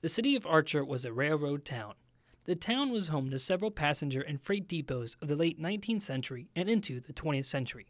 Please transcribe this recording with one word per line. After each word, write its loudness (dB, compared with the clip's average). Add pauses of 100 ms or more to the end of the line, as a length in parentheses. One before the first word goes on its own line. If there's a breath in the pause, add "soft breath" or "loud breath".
the 0
city 4
of -2
Archer 4
was -4
a -6
railroad 0
town. -8 (520 soft breath)
The 2
town 0
was 0
home 0
to -2
several 0
passenger 0
and -4
freight -2
depots -4
of -6
the 2
late 2
nineteenth -2
century -4
and 0
into 2
the -14
twentieth 0
century. -4